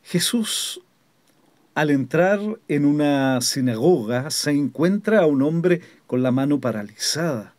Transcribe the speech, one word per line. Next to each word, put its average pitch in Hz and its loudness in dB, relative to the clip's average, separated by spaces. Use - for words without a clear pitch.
Jesús, - -4
al 147 0
entrar 160 2
en 147 0
una 143 2
sinagoga, 127 0
se - -4
encuentra 180 0
a 165 4
un 139 2
hombre 165 0
con 127 0
la 127 2
mano 139 0
paralizada 110 -6